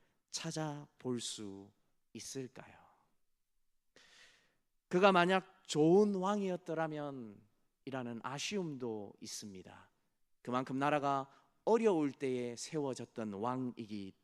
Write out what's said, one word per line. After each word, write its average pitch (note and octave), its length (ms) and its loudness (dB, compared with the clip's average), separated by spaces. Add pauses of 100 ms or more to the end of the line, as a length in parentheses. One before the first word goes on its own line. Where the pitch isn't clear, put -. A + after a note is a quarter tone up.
(320)
찾아볼 D3 920 -6
수 G2+ 480 -10 (440)
있을까요? - 640 -12 (2000)
그가 F#3+ 240 6
만약 F3+ 560 2
좋은 F#3 480 6
왕이었더라면 D#3+ 1300 -4 (360)
이라는 B2 380 -6
아쉬움도 B2+ 960 -4
있습니다. G2 680 -14 (520)
그만큼 B2+ 360 -2
나라가 C#3 500 2 (380)
어려울 G3 460 4
때에 B2 440 -2
세워졌던 A#2+ 800 -4
왕이기 A2 800 -4 (100)